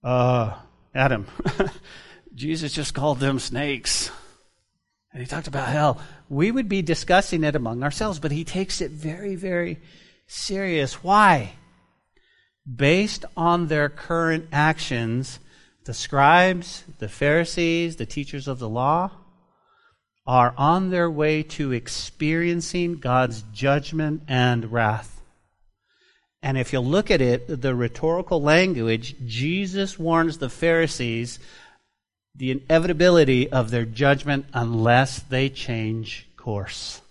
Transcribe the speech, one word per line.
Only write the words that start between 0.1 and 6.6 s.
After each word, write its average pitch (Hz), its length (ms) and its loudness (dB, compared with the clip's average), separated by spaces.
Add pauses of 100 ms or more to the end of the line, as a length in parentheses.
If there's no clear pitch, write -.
Adam, 131 320 2 (540)
<laughs> - 540 -20
Jesus 151 380 -6
just 147 220 -6
called 135 260 0
them 135 180 0
snakes. 135 720 -4 (1000)
And 135 80 -14
he 127 80 -12
talked 147 180 -8
about 135 220 -6
hell." 147 320 2 (300)
We 151 200 0
would 233 200 -2